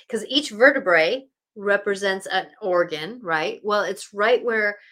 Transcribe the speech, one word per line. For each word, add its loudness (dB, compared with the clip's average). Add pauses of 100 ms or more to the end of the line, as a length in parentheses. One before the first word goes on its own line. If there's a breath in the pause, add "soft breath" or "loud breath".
'cause -6
each -2
vertebrae 4 (300)
represents -2
an -2 (160)
organ, -2
right? -4
Well, 0
it's -8
right 2
where, -2 (140 loud breath)